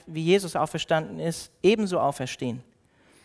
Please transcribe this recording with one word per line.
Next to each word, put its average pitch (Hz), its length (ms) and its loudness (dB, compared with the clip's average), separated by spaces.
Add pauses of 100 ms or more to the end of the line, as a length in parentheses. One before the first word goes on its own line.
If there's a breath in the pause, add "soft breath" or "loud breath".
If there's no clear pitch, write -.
wie 160 160 -8
Jesus 180 320 2
auferstanden 160 640 -2
ist, 165 320 -6 (140)
ebenso 196 340 4
auferstehen. 127 640 -4 (640 soft breath)